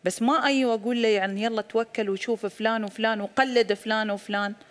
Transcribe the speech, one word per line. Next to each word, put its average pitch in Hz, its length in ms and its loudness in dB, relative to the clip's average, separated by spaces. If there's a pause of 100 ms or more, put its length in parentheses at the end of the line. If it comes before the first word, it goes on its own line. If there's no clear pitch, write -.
بس - 180 -2
ما 269 240 2
أيوة 262 280 2
أقول 233 280 -2
له 226 60 2
يعني: 196 360 0
"يلا 226 180 -2
توكل 220 480 -2
وشوف 214 360 -2
فلان 220 380 -2
وفلان 220 380 -2
وقلد 233 520 2
فلان 214 380 -2
وفلان". 202 420 -4 (180)